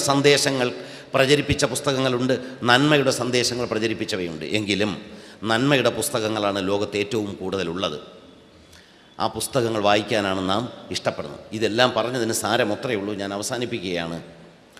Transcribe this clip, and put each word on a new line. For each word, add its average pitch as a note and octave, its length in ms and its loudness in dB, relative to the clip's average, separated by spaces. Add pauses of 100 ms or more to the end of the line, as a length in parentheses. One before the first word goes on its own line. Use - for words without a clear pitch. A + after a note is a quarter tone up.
സന്ദേശങ്ങൾ C#3 600 4 (460)
പ്രചരിപ്പിച്ച C3+ 500 4 (100)
പുസ്തകങ്ങളുണ്ട്, C3 600 0 (340)
നന്മയുടെ C3+ 520 6
സന്ദേശങ്ങൾ A#2+ 520 0
പ്രചരിപ്പിച്ചവയുണ്ട്. G2 720 -2 (120)
എങ്കിലും G2+ 340 0 (600)
നന്മയുടെ A#2+ 480 4
പുസ്തകങ്ങളാണ് G#2+ 640 -2 (100)
ലോകത്ത് G#2 320 -2
ഏറ്റവും G#2 280 -2 (100)
കൂടുതലുള്ളത്. F2+ 580 -4 (1200)
ആ G#2 60 0 (120)
പുസ്തകങ്ങൾ A2+ 500 0
വായിക്കാനാണ് G2+ 540 2 (100)
നാം A2 120 0 (280)
ഇഷ്ടപ്പെടുന്നത്. E2+ 500 -6 (160)
ഇതെല്ലാം A2 380 4
പറഞ്ഞതിന് A2+ 480 0
സാരം A2 320 2
അത്രയേ A#2 240 -2
ഉള്ളൂ. G2+ 220 -4
ഞാൻ G2 160 -4
അവസാനിപ്പിക്കുകയാണ്. G2 800 -4 (640)